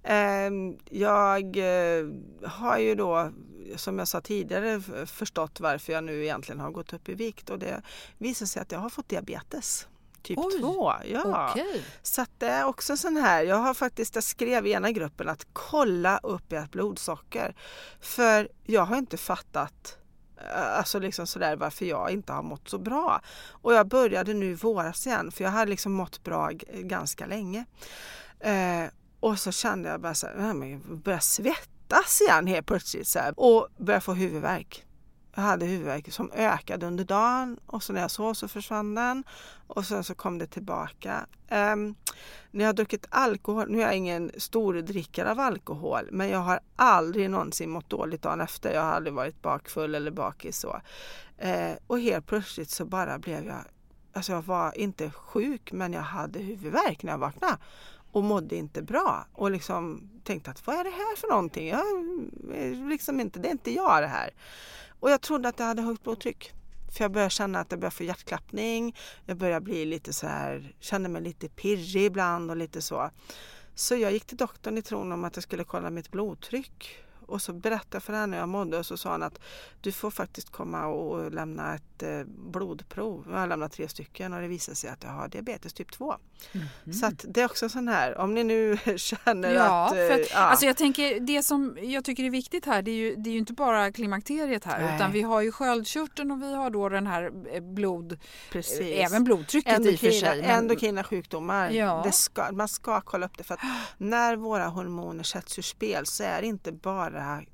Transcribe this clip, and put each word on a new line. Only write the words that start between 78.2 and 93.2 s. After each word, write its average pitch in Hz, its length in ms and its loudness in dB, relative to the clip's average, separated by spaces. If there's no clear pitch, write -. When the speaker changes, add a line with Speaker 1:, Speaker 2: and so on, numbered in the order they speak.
Speaker 1:
hur 170 60 -4
jag 175 60 -2
mådde 185 300 -2
och 170 80 -4
så 180 100 -8
sa 180 140 -6
han 160 120 -2
att 160 160 -6
du 196 120 -4
får 208 180 -4
faktiskt - 400 -8
komma 165 360 -6
och 156 460 -4
lämna 156 420 -6
ett, - 280 -14
eh, 151 200 -6
blodprov. 180 720 -8
Jag 185 80 -4
har 185 80 0
lämnat 156 260 -4
tre 156 160 -8
stycken 180 440 -10
och 175 80 -8
det 175 80 -6
visar 175 260 -6
sig 120 160 -6
att 135 140 -14
jag - 60 -10
har 143 180 -6
diabetes 226 460 -10
typ - 180 -10
två. 285 220 -4
Speaker 2:
Mhm. 160 100 -10
Speaker 1:
Så 226 120 2
att - 220 -2
det 214 120 2
är 247 40 6
också 240 240 -2
sån 240 200 -2
här, 151 300 2
om 196 160 2
ni 233 100 4
nu 220 420 4
<laughs> 202 100 2
känner 185 580 2
Speaker 2:
Ja, 180 320 8
Speaker 1:
att, 233 60 4
eh, 190 60 2
Speaker 2:
för 175 160 6
att, 156 160 4
Speaker 1:
ja. - 80 0
Speaker 2:
alltså 220 280 10
jag 262 100 6
tänker, 285 440 4
det 277 220 2
som 277 400 2
jag 262 220 -2
tycker 262 200 0
är 254 60 2
viktigt 262 360 -2
här, 208 160 4
det 220 80 -2
är 226 60 0
ju, 226 200 0
det 220 140 -4